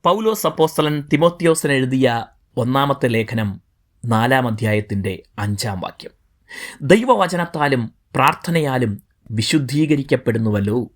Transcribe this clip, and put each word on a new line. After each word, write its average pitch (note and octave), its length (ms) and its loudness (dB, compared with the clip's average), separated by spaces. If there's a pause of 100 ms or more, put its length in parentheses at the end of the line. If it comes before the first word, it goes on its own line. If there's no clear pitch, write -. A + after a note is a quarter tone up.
പൗലോസ് G#3 420 2
അപ്പോസ്തലൻ D#3 540 0
തിമോത്തിയോസിന് D#3+ 720 2
എഴുതിയ C3 340 2 (500)
ഒന്നാമത്തെ C3+ 500 0
ലേഖനം A2+ 420 0 (540)
നാലാം A#2+ 440 2
അധ്യായത്തിൻ്റെ G#2+ 680 -2 (260)
അഞ്ചാം G2+ 420 -4
വാക്യം. - 300 -12 (720)
"ദൈവവചനത്താലും E3+ 1000 2 (300)
പ്രാർത്ഥനയാലും C3+ 760 0 (380)
വിശുദ്ധീകരിക്കപ്പെടുന്നുവല്ലോ." A#2+ 1500 0 (160)